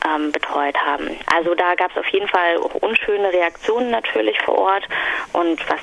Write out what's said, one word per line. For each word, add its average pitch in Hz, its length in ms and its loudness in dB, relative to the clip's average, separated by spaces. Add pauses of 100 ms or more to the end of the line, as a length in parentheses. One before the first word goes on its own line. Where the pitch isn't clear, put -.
ähm, 151 260 0
betreut 143 460 -2
haben. 147 320 -2 (220)
Also 170 220 2
da 175 200 2
gab's 180 220 0
auf - 120 -2
jeden 196 200 0
Fall 170 300 2
auch - 180 -2
unschöne 202 560 0
Reaktionen 214 580 0
natürlich - 500 0
vor - 180 2
Ort. 190 300 2 (440)
Und 165 360 0
was 160 140 -2